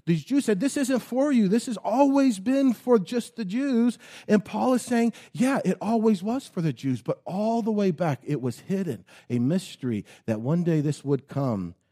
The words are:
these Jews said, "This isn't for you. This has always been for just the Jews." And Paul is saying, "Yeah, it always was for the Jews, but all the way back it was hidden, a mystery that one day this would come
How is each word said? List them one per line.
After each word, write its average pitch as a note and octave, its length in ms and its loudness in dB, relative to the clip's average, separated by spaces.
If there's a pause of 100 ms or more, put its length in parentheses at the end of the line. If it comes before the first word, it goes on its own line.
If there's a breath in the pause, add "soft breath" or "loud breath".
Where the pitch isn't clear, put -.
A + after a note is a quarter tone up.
these D#3+ 180 0
Jews C4+ 220 0
said, G3+ 160 0
"This C#4 160 -2
isn't C4 240 0
for C#4 320 -2
you. A3 160 4
This A3+ 180 0
has A3+ 120 -6
always C4+ 600 2
been C4 360 2
for A#3+ 240 2
just A#3 360 -4
the A3+ 100 -6
Jews." A#3+ 540 0 (300 loud breath)
And G#3 160 4
Paul A#3 300 0
is A#3+ 80 0
saying, A#3 320 0 (180 loud breath)
"Yeah, B3 320 0
it F#3 160 0
always G#3+ 420 2
was A#3 240 -4
for - 140 -8
the D#3 140 0
Jews, C3 260 -4
but - 240 -6
all G#3+ 380 -2
the A3 100 -2
way G3+ 180 2
back D3+ 320 -2
it D3 180 -4
was B2 200 -6
hidden, F3 440 -6 (260 loud breath)
a B2 80 -2
mystery B2 640 -2 (220 loud breath)
that A2 160 -4
one E3 200 0
day D#3+ 180 2
this C#3+ 240 -4
would C3+ 220 -2
come G#2+ 480 -4 (180)